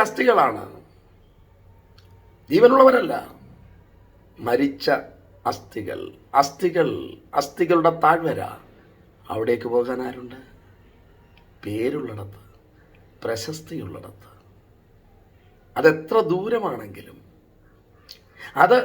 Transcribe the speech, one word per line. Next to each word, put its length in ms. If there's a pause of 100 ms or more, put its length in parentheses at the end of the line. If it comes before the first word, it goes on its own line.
അസ്ഥികളാണ്, 600 (1900)
ജീവനുള്ളവരല്ല, 640 (1200)
മരിച്ച 480 (640)
അസ്ഥികൾ, 500 (340)
അസ്ഥികൾ, 540 (520)
അസ്ഥികളുടെ 520 (120)
താഴ്വര. 360 (920)
അവിടേക്ക് 420
പോകാൻ 320
ആരുണ്ട്? 320 (1300)
പേരുള്ളിടത്ത്, 760 (840)
പ്രശസ്തിയുള്ളിടത്ത്. 1040 (1500)
അതെത്ര 400 (160)
ദൂരമാണെങ്കിലും, 840 (1500)
അത് 220